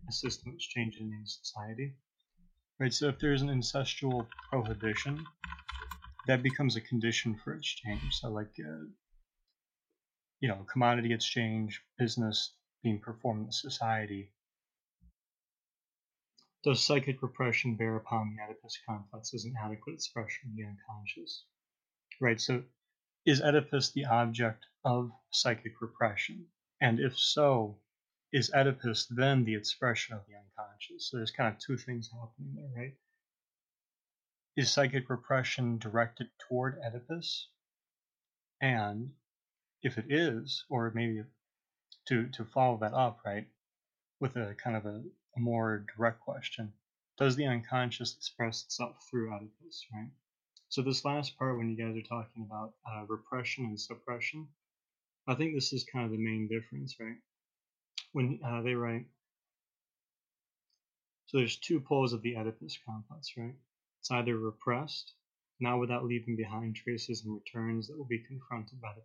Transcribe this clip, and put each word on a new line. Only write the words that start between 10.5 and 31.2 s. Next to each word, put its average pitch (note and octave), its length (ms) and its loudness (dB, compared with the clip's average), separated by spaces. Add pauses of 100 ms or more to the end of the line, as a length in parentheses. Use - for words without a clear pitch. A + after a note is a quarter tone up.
commodity A#2+ 400 6
exchange, A2 680 0 (160)
business A2+ 560 0 (300)
being G#2+ 160 2
performed A2 460 -2
in G#2+ 60 -10
society. G#2+ 800 -2 (2250)
Does C3 240 6
psychic C3+ 340 4
repression A#2+ 540 0
bear A2 220 0
upon G#2+ 400 -2
the G#2+ 80 -8
Oedipus A2 340 -12 (100)
complex A2 460 -8
as G#2+ 100 -6
an B2 160 -6
adequate G#2+ 340 -8
expression A#2 560 -8
of G#2+ 60 -8
the A2 60 -8
unconscious? G2+ 840 -12 (720)
Right, A#2 200 4
so B2+ 220 2 (640)
is C#3+ 140 8
Oedipus C#3+ 500 4
the C#3 140 -2
object A#2 640 2 (180)
of B2 260 4 (220)
psychic A#2 480 0
repression? A2+ 640 -2 (360)
And A#2+ 200 6
if C3+ 180 2
so, B2 600 6 (540)
is B2+ 220 2
Oedipus C3 560 4
then C3 340 6
the A2 120 2
expression A2+ 580 0
of G#2 140 -10
the G#2 60 -20
unconscious? - 760 -12
So C3 60 -6
there's A2+ 160 -2